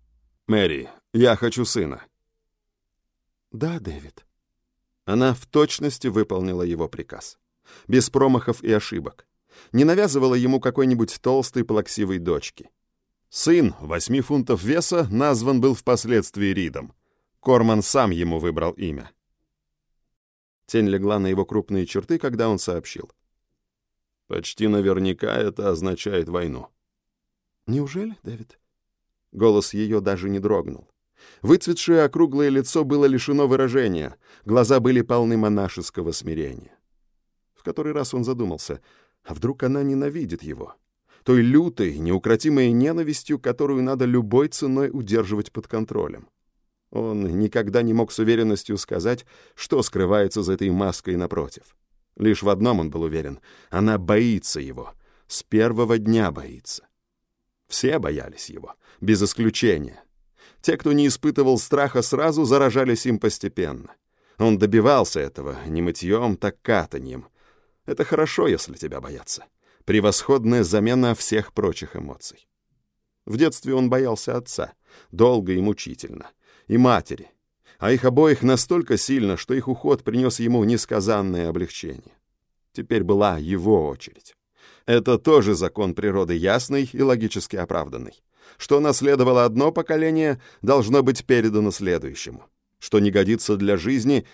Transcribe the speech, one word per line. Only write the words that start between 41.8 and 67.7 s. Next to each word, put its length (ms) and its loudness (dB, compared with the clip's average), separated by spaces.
неукротимой 720 2
ненавистью, 680 0
которую 420 -2
надо 240 -2
любой 440 2
ценой 440 -2
удерживать 580 -2
под 160 -12
контролем. 640 -6
Он 480 -4
никогда 420 0
не 120 0
мог 180 2
с 80 -6
уверенностью 580 0
сказать, 480 -4
что 260 0
скрывается 640 0
за 100 -2
этой 160 -2
маской 460 -2
напротив. 600 -8
Лишь 280 0
в 60 2
одном 300 2
он 120 -4
был 100 -6
уверен: 380 -6
она 260 2
боится 640 0
его, 340 -14
с 140 -10
первого 560 2
дня 340 2
боится. 560 -16
Все 300 -2
боялись 540 -8
его, 240 -18
без 220 2
исключения. 800 -2
Те, 160 0
кто 160 0
не 140 4
испытывал 500 2
страха 460 -2
сразу, 420 0
заражались 600 2
им 120 0
постепенно. 760 -6
Он 200 4
добивался 640 4
этого 460 -8
не 160 -4
мытьем, 560 -2
так 240 -6
катаньем. 640 -4